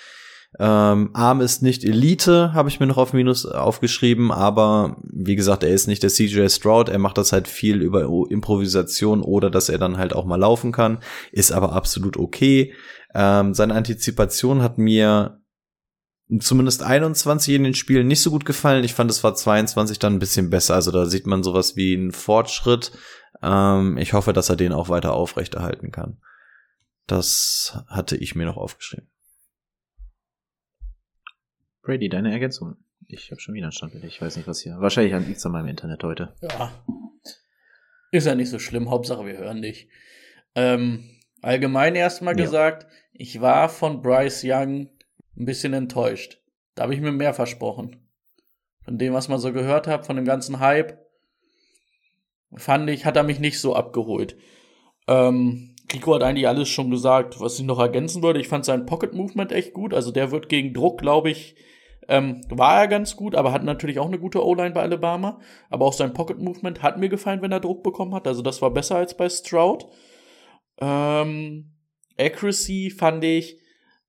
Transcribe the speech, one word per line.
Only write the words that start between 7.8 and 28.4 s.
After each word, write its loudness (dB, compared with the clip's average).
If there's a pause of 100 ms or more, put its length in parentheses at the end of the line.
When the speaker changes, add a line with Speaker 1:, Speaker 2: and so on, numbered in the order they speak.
Speaker 1:
über 2
O-, 2
Improvisation 0
oder 2
dass 2
er 0
dann 0
halt -2
auch -2
mal 0
laufen 4
kann, 2 (340)
ist 2
aber 2
absolut -2
okay. 2 (400)
Ähm, 4
seine 2
Antizipation 0
hat 0
mir 4 (1000)
zumindest 2
einundzwanzig 2
in 4
den 2
Spielen 2
nicht 2
so 2
gut -2
gefallen. 2
Ich -2
fand, 2
es 0
war 4
zweiundzwanzig 0
dann 2
ein 2
bisschen 0
besser. 2
Also 2
da 2
sieht -2
man 0
sowas 0
wie 2
einen -2
Fortschritt. 0 (500)
Ähm, 2
ich -2
hoffe, 2
dass 2
er 2
den 2
auch -4
weiter 0
aufrechterhalten -6
kann. -12 (840)
Das -2
hatte -4
ich -8
mir -4